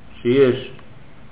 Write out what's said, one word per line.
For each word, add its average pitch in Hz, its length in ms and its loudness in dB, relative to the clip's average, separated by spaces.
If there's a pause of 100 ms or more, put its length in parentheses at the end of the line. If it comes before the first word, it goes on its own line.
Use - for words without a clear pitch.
(220)
שיש 123 480 2 (600)